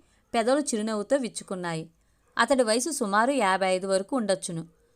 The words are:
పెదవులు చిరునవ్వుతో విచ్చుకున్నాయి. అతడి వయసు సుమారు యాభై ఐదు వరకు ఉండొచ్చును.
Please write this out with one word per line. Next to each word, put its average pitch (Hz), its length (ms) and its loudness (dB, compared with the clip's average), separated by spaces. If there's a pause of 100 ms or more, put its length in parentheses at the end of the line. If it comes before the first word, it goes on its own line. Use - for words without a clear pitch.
(340)
పెదవులు 240 260 2
చిరునవ్వుతో 220 560 -2
విచ్చుకున్నాయి. 175 760 -6 (480)
అతడి 254 240 4
వయసు 233 280 0
సుమారు 220 400 0
యాభై 190 360 2
ఐదు 185 200 0
వరకు 190 300 0
ఉండొచ్చును. 185 500 -2 (300)